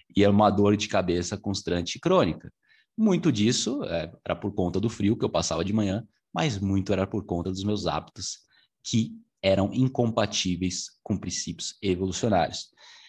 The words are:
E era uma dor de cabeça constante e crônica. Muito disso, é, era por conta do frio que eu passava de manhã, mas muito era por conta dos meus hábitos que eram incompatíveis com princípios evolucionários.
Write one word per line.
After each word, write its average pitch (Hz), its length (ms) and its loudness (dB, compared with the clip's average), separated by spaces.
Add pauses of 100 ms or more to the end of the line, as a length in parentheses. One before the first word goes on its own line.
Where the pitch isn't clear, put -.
(140)
E 98 80 6
era 101 100 8
uma 101 180 6
dor 101 260 4
de 104 100 -4
cabeça 90 500 0
constante 87 600 -4
e - 40 -16
crônica. 165 520 0 (440)
Muito 175 360 2
disso, 127 520 0
é, 82 280 -4 (120)
era - 120 -2
por 101 160 -6
conta 92 260 0
do 110 100 0
frio 107 280 0
que - 80 -2
eu - 60 0
passava 82 340 0
de 95 80 -2
manhã, 104 340 0 (260)
mas 147 260 0
muito 98 340 0
era 95 140 2
por - 180 -4
conta 87 260 -4
dos 95 140 -6
meus 101 220 -2
hábitos - 520 -6 (460)
que 113 280 0 (300)
eram 95 300 2
incompatíveis 110 1120 0 (180)
com 101 120 -2
princípios - 640 -8
evolucionários. 92 880 -2 (380)